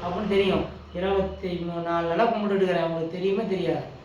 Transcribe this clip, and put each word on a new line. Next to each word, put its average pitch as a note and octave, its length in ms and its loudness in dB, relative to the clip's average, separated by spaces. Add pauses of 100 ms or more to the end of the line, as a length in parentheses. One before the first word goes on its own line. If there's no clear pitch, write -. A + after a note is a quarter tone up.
அப்படின்னு F#3+ 320 -2
தெரியும். G3 280 4 (340)
இருபத்தி F#3+ 520 0 (180)
மூணு E3+ 200 -4
நாள் E3+ 240 0
நல்லா A3+ 200 4
கும்பிட்டுட்டு G3+ 320 2
இருக்கிறேன், E3+ 260 2
உங்களுக்கு E3 280 -4
தெரியுமா G3 360 0
தெரியாது? E3 320 -2 (200)